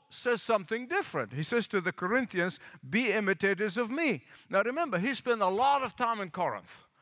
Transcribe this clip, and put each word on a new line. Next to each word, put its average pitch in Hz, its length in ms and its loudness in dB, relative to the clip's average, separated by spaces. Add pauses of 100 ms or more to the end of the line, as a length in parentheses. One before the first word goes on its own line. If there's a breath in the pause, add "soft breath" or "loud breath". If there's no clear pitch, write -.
(120)
says 240 320 -2
something 220 440 0
different. 160 460 -2
He 143 80 -4
says 233 260 0
to 190 140 0
the 170 120 -2
Corinthians, 185 680 0 (280 loud breath)
"Be 214 240 2
imitators 196 680 2
of 240 120 0
me." 269 360 0 (240 loud breath)
Now 190 120 4
remember, 254 380 -2
he 240 160 -2
spent 233 260 -2
a 190 60 4
lot 262 340 4
of 247 140 -6
time 233 240 -2
in 185 100 -6
Corinth. 135 540 -6 (180 soft breath)